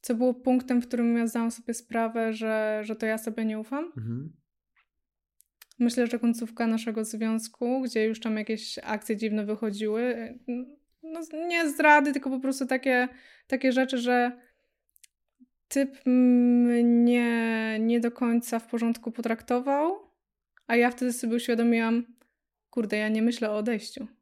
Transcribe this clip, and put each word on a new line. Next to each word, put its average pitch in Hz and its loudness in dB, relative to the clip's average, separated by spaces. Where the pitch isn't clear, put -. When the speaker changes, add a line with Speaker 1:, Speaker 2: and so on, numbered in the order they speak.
Speaker 1:
Co - -4
było 247 0
punktem, 254 0
w 240 -8
którym 233 0
ja 233 0
zdałam 233 -2
sobie 233 -8
sprawę, 226 -2
że, 220 -2
że 214 -6
to 220 -4
ja 220 -2
sobie 220 -6
nie 220 -2
ufam? 277 -6
Speaker 2:
Mhm. 127 -8
Speaker 1:
Myślę, 240 2
że 233 -4
końcówka 233 -2
naszego 226 -2
związku, 226 -4
gdzie 233 -2
już 220 -2
tam 220 -4
jakieś 214 -6
akcje 214 -4
dziwne 214 -2
wychodziły, 220 -4
no, 320 -10
z-, 320 -14
nie 339 0
zdrady, 294 6
tylko 277 -4
po 262 -4
prostu 269 -2
takie, 254 0
takie 262 0
rzeczy, 262 0
że 247 2
typ 269 -2
mnie 240 4
nie 233 2
do 240 0
końca 233 0
w 226 -8
porządku 233 -2
potraktował, 262 -2
a 233 2
ja 240 4
wtedy 247 -2
sobie 233 -2
uświadomiłam, 233 2
„Kurde, 214 -2
ja 214 -2
nie 220 2
myślę 233 0
o 214 -2
odejściu 214 -4